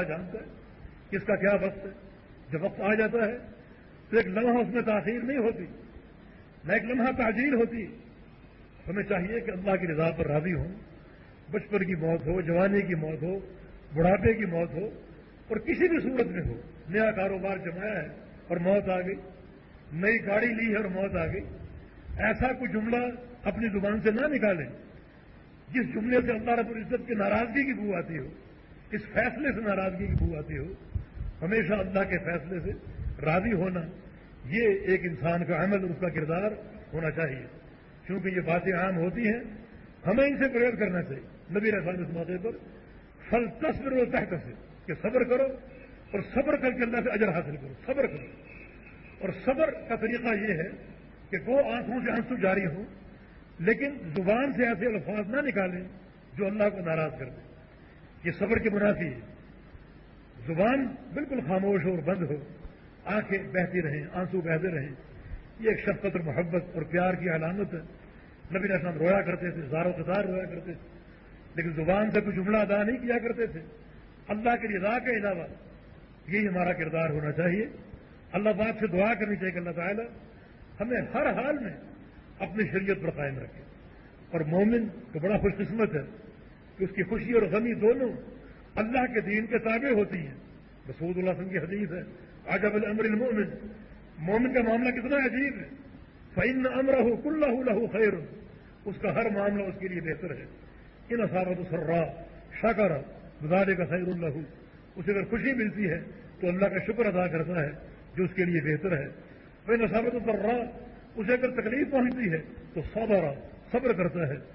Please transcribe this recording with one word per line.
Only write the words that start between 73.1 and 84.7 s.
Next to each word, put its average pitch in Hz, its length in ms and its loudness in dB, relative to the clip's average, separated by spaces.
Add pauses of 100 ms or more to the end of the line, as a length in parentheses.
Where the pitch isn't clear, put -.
کرتے 220 300 -2
تھے۔ 160 120 -8 (680)
اللہ 214 220 0 (120)
کی 226 60 -2
رضا 208 320 0
کے 247 180 0
علاوہ 185 300 -2 (800)
یہی 208 200 2
ہمارا 180 260 2
کردار 160 360 0
ہونا 151 220 -2
چاہیے۔ 175 340 2 (640)
اللہ 208 180 2
پاک 220 300 2
سے 214 80 2
دعا 190 260 4
کرنی 208 220 -2
چاہیے 180 160 -2
کہ 170 60 -4
اللہ 175 120 -6
تعالیٰ 190 360 -4 (760)
ہمیں 226 220 0 (120)
ہر 262 200 4
حال 269 240 0
میں 202 160 -6 (640)
اپنی 190 320 0
شریعت 190 300 2
پر 165 80 -2
قائم 139 300 -4
رکھے۔ - 220 -12 (720)
اور 165 100 0
مومن 202 460 4 (240)